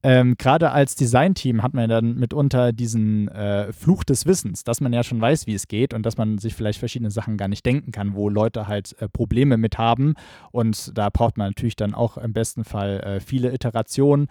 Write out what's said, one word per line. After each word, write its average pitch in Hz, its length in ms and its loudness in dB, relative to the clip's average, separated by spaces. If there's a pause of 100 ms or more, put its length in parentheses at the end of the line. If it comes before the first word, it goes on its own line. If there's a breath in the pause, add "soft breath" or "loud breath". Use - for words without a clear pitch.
Ähm, 127 360 6
gerade 147 340 4
als 139 240 2
Designteam 127 680 2
hat 123 120 -2
man 117 160 0
dann 113 260 2
mitunter 127 560 2
diesen, 110 560 0
äh, 101 460 -4
Fluch - 320 2
des - 200 0
Wissens, 151 380 -2
dass 117 160 -2
man 123 140 0
ja 120 100 0
schon 117 160 -4
weiß, 127 260 2
wie 110 80 -4
es 98 140 -6
geht 113 260 -2
und 110 120 -4
dass 113 100 -2
man 107 220 0
sich 110 180 -6
vielleicht 107 240 -2
verschiedene 117 320 -4
Sachen 107 240 -4
gar 98 140 -2
nicht 101 160 -4
denken 127 260 0
kann, 101 240 -4
wo 104 140 0
Leute 107 400 0
halt, 104 320 -6
äh, 104 80 -8
Probleme 120 480 2
mit 113 200 0
haben. 127 360 2 (400 loud breath)
Und 113 440 -2
da 104 120 0
braucht - 280 0
man 101 120 -2
natürlich 110 260 -4
dann 104 180 -2
auch - 240 -2
im 113 140 -6
besten 113 320 -4
Fall, 101 380 -4
äh, 98 180 -4
viele 123 320 -2
Iterationen, 135 800 0